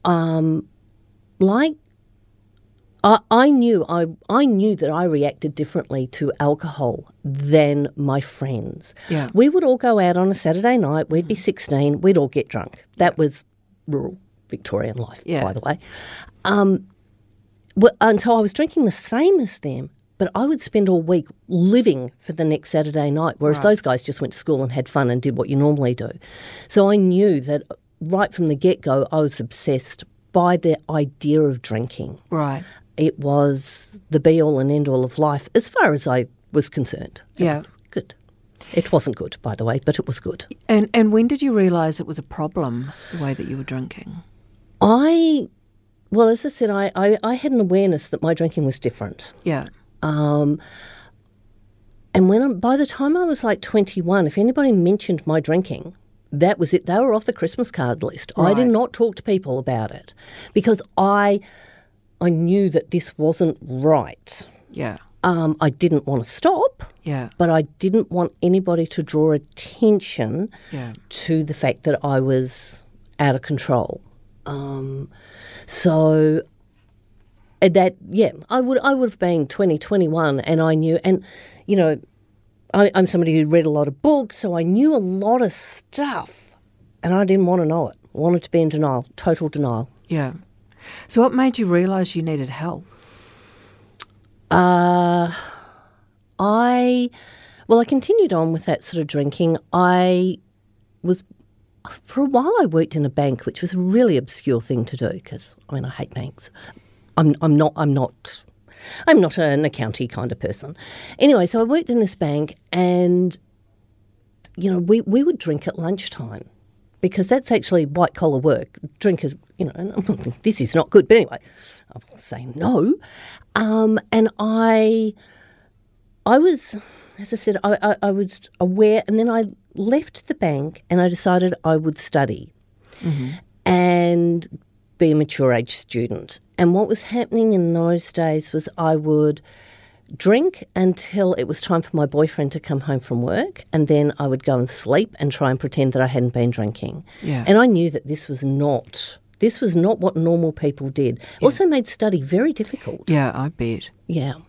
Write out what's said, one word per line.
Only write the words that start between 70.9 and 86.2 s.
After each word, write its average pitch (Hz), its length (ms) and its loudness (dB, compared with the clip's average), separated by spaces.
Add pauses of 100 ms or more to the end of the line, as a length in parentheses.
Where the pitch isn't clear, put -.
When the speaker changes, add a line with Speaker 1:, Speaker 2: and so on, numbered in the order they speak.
Speaker 1:
to 160 340 -2
the 151 100 -6
fact - 300 -2
that 147 200 0
I 139 160 0
was 131 640 -4 (380)
out 143 160 4
of 131 80 -6
control. - 580 -4 (460)
Um, 139 640 -10 (580)
so, 156 720 2 (1200)
uh, 190 80 6
that, 185 260 2 (140)
yeah, 202 220 2 (180)
I 247 120 0
would, 254 180 0
I 277 160 2
would 254 160 0
have - 80 -20
been 170 280 0
twenty, 180 300 0
twenty-one, 156 640 0
and 160 220 0
I 160 120 2
knew, 160 320 0
and, 190 180 2 (440)
you 202 80 0
know, 160 240 2 (760)
I, 202 220 4
I'm 185 100 4
somebody 165 340 2
who 151 80 4
read 160 200 4
a - 20 2
lot 147 180 0
of 139 140 -10
books, 285 360 0
so 180 200 -4
I 165 60 -2
knew 247 320 2
a - 20 2
lot 202 460 0
of 190 80 0
stuff, - 1040 -10 (480)